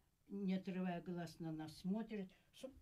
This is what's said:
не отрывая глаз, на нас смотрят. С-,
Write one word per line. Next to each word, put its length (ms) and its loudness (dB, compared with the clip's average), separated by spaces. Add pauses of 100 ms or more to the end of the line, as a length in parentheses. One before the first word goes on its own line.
(300)
не 260 4
отрывая 460 2
глаз, 380 -2
на 120 0
нас 260 -4
смотрят. 500 2 (280)
С-, 140 -8 (120)